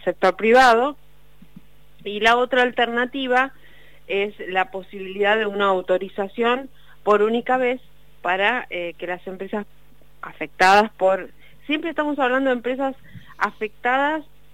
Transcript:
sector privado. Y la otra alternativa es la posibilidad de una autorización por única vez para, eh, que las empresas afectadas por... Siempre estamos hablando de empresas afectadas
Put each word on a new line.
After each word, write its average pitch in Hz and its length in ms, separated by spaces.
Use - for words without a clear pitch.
sector 185 320
privado. 247 600
Y 208 160
la 233 160
otra 247 260
alternativa 247 880
es 202 280
la 185 220
posibilidad 196 680
de 220 100
una 202 180
autorización 196 1040
por 208 180
única 233 340
vez 254 240
para, 202 480
eh, 175 300
que 180 80
las 180 200
empresas 196 400
afectadas 190 720
por... 190 380
Siempre 311 240
estamos 294 280
hablando 269 320
de 247 60
empresas 262 380
afectadas 262 840